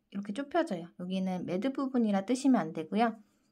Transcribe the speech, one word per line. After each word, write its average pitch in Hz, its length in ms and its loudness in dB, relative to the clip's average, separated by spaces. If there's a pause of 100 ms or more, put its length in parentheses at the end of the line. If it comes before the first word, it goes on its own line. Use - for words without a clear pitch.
(120)
이렇게 202 200 -8
좁혀져요. 277 560 -2 (120)
여기는 185 460 -2
매듭 208 280 -2
부분이라 233 520 0
뜨시면 254 360 4
안 160 120 -4
되고요. 214 440 0 (340)